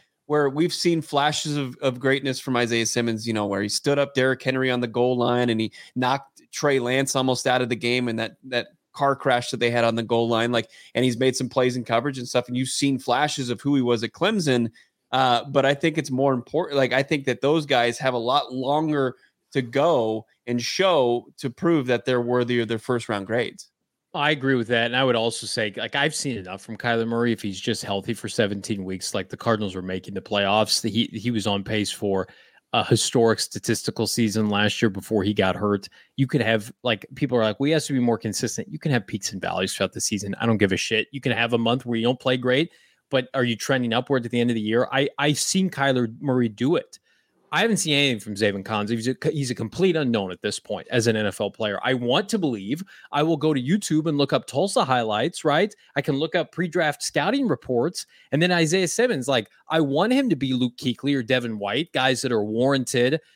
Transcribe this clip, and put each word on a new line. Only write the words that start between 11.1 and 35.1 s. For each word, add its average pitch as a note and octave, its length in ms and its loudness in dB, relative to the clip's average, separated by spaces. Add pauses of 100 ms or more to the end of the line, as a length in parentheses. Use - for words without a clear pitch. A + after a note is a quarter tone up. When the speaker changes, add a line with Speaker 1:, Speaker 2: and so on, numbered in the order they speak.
Speaker 1:
made B2+ 180 2
some B2+ 140 -4
plays B2+ 260 0
in B2 80 -6
coverage C3 320 -2
and B2 100 -8
stuff. B2 220 -2
And B2 80 -6
you've B2+ 140 -2
seen C#3 280 0
flashes C3 520 0
of A2+ 100 -4
who C#3+ 160 0
he C3 60 2
was A#2+ 200 2
at A2+ 100 -4
Clemson. D3+ 580 0 (420)
Uh, B2+ 320 4
but C3+ 220 2
I C#3+ 80 4
think D#3 240 0
it's C#3+ 120 -4
more C3+ 220 2
important. C#3+ 460 -2
Like, B2 160 2
I C3 80 4
think C#3 240 -2
that B2 160 -2
those D3 240 2
guys A#2+ 320 2
have C3+ 160 0
a B2 40 -2
lot B2 320 0
longer C#3 680 0 (360)
to C#3 80 0
go A#2+ 640 2 (220)
and A#2+ 140 -2
show B2+ 640 2 (100)
to C3 140 -6
prove D3+ 380 2
that A#2+ 180 0
they're B2 160 2
worthy A#2+ 380 0
of A2+ 80 -2
their A2+ 100 -2
first A#2+ 320 -2
round G2+ 160 -2
grades. A2+ 420 -4 (460)
Speaker 2:
I D3 160 2
agree C3+ 240 0
with A#2 140 0
that. A#2 180 2
And A#2+ 100 -4
I C3 80 2
would B2+ 120 2
also A2+ 300 -2
say, G#2+ 300 -4
like, A2 180 -6
I've D3 200 0
seen B2+ 240 -6
enough F#2 240 -12
from A2 160 -14
Kyler A#2 280 0
Murray. A#2 260 0
If G#2+ 100 -2
he's G2 180 -8
just - 240 -4
healthy G2+ 300 -4
for G2+ 160 -8
seventeen G2+ 520 -2
weeks, F#2 300 -8
like, G2 160 -4
the - 80 -12
Cardinals G#2+ 380 -2
were F#2 80 -8
making F#2 320 -8
the F#2+ 80 -8
playoffs, G#2 640 2
he, A2+ 240 0
he A2+ 180 -4
was G#2+ 160 -2
on G2+ 160 -2
pace G#2+ 300 -2
for G2 340 -2 (460)
a A#2 100 2
historic A2+ 580 2
statistical - 680 -4
season A2 420 0
last G#2 320 0
year A#2 80 4
before G2 340 0